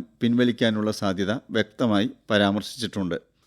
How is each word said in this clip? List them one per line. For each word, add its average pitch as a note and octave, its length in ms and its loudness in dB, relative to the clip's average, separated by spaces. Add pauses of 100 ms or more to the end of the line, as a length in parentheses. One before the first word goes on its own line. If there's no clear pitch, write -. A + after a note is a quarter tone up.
(180)
പിൻവലിക്കാനുള്ള A#2 720 0
സാധ്യത G2 400 -2 (200)
വ്യക്തമായി A2 560 0 (180)
പരാമർശിച്ചിട്ടുണ്ട്. G2+ 920 0 (300)